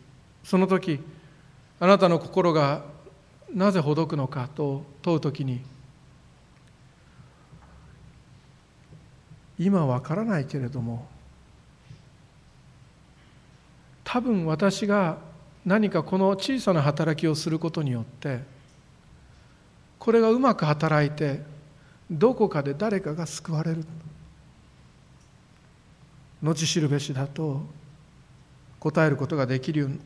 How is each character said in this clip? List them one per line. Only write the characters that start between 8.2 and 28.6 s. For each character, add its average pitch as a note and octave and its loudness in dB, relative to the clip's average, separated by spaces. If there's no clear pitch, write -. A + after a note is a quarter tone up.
「今 F3 2
わ B2+ 0
か D#3 -6
ら G#3+ -2
な G#3 -2
い C3+ -2
け C#3+ -6
れ B2+ -4
ど B2 -8
も、 A#2 -6
多 - -2
分 G#3+ 0
私 F#3+ 0
が F#3+ 2
何 G3+ 4
か E3 0
こ F#3 -2
の F#3+ 4
小 A3+ -2
さ G3+ 2
な E3 4
働 D3+ 0
き E3+ 0
を D#3 2
す D3+ -4
る D#3+ 0
こ D#3+ -4
と E3 -4
に C3+ -2
よ A#2 -4
っ - -8
て、 B2+ -8
こ A#3 0
れ A3+ 8
が A3+ 6
う A#3 4
ま B3+ 4
く - -2
働 D3+ 2
い C#3+ 0
て、 D3 -4
ど F#3 4
こ G#3+ 2
か D3 -2
で C#3 -4
誰 G3 -2
か D3+ -6
が E3 -6
救 - -10
わ D#3 -2
れ D#3+ -2
る。 D#3+ -6
後 D3+ 0
知 - 0
る D3+ 2
べ C#3+ 2
し D3 -6
だ」 C3+ -4
と D3 -4